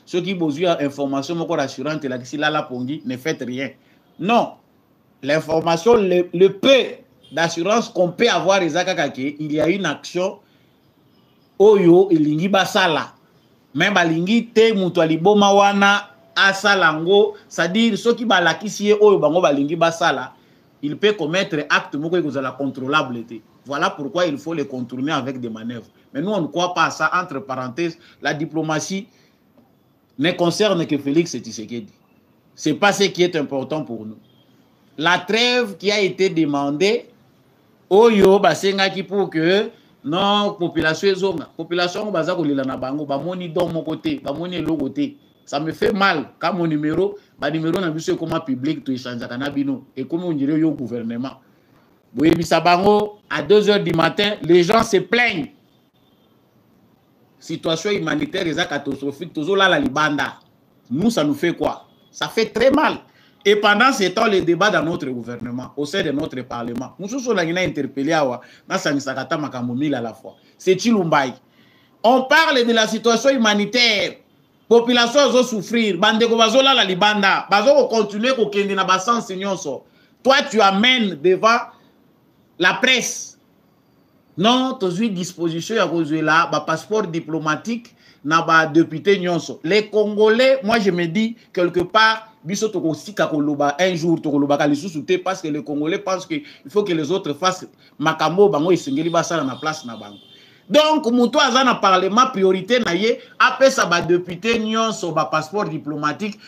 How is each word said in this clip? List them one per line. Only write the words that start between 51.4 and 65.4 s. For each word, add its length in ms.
Boyebisa 480
bango, 600
à 100
deux 300
heures 120
du 100
matin, 500
les 200
gens 200
se 160
plaignent. 500
Situation 520
humanitaire 560
eza 200
catastrophique, 680
tozolala 480
libanda. 540
Nous, 200
ça 140
nous 100
fait 200
quoi? 320
Ça 180
fait 180
très 240
mal. 280
Et 140
pendant 340
ce 180
temps, 180
les 160
débats 260
dans 140
notre 240
gouvernement, 680